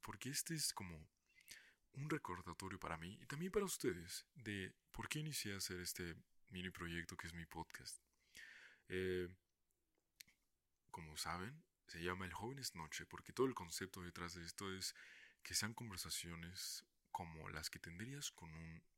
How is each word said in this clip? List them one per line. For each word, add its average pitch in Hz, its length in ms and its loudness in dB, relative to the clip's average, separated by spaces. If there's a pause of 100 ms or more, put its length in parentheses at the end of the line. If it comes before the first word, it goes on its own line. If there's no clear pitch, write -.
Porque 98 300 -4
este 156 240 0
es 151 180 2
como 82 360 -6 (840)
un 143 180 -4
recordatorio 92 720 -2
para 82 160 -2
mí 85 240 -6
y - 60 -14
también 165 260 -2
para 202 120 6
ustedes 92 720 0
de 104 400 -4 (160)
por - 180 -6
qué 151 120 0
inicié 139 340 -2
a 98 40 -4
hacer 90 220 -2
este 87 360 -2 (320)
mini 90 220 -4
proyecto 85 460 -4
que - 120 -6
es 85 60 -8
mi 85 120 -4
podcast. - 560 -8 (840)
Eh, 92 400 2 (1600)
como 78 260 -6
saben, 95 460 -2 (240)
se 82 160 -6
llama 90 220 2
El 87 80 -6
Joven 120 260 -4
es 127 160 -4
Noche 80 320 -6
porque - 260 -10
todo 135 140 6
el 131 80 2
concepto 92 480 -4
detrás 87 320 -4
de 85 100 -8
esto 95 280 -4
es 95 220 -4 (480)
que - 120 -6
sean 110 200 2
conversaciones 87 1080 -4 (260)
como 80 380 12
las 78 220 0
que - 80 -4
tendrías 113 520 -2
con 80 240 -12
un 82 280 -8 (160)